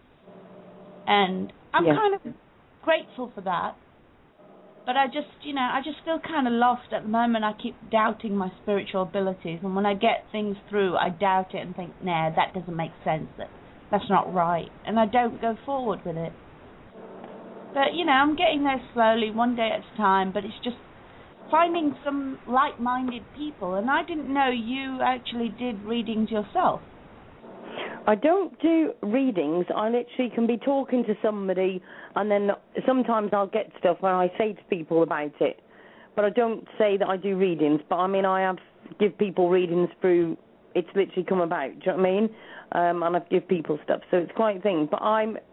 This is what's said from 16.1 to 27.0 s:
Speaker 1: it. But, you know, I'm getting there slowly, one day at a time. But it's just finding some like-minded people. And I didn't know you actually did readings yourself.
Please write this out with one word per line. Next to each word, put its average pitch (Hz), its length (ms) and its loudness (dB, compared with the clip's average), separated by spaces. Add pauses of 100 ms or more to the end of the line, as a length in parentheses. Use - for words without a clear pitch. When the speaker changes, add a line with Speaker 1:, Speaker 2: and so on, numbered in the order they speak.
Speaker 1:
it. 165 160 -8 (1400)
But, 277 200 2
you 330 120 -2
know, 269 60 4
I'm 285 220 4
getting 302 300 0
there 269 160 0 (140)
slowly, 226 360 4
one 233 240 0
day 226 160 0
at - 100 -2
a - 180 -18
time. 190 340 4
But 208 140 -4
it's 220 140 -12
just 240 180 -8 (720)
finding 330 520 2
some 277 440 -4
like-minded 247 880 0
people. 208 400 -6
And 220 160 0
I 320 140 2
didn't 302 280 -6
know 277 160 2
you 254 540 -4
actually 240 480 -2
did 208 340 -6
readings 220 460 -2
yourself. 226 500 0 (1300)